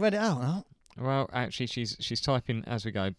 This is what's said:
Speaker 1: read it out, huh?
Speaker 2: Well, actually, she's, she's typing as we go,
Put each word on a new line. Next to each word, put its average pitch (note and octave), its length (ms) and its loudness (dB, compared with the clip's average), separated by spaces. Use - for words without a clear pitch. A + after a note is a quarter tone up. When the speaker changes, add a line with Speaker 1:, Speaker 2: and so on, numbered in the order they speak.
Speaker 1:
read G#3 140 4
it G#3 60 0
out, F3+ 220 2
huh? E3 200 0
Speaker 2:
Well, C3+ 340 0
actually, B2 340 -2
she's, A#2 340 -4
she's - 200 -4
typing B2 460 0
as A2+ 180 -2
we A2+ 60 -4
go, G2 280 0